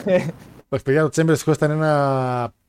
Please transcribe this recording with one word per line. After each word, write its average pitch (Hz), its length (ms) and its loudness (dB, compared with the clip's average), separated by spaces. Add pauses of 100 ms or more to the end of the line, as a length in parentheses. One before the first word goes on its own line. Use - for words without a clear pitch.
(680)
Όχι, 135 140 -4
παιδιά, 151 260 2
το 160 140 0
Chamber 160 40 2
δυστυχώς 156 300 2
ήταν 151 140 0
ένα 139 800 -2 (160)